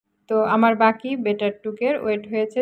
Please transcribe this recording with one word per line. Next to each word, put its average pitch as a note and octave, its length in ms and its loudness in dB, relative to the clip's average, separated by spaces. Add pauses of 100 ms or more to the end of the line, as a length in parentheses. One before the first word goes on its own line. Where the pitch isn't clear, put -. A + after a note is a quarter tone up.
(280)
তো A3 140 0
আমার A3 340 4
বাকি A3 400 2
ব্যাটারটুকের G#3+ 800 -2
ওয়েট G#3+ 320 -2
হয়েছে A3 340 -2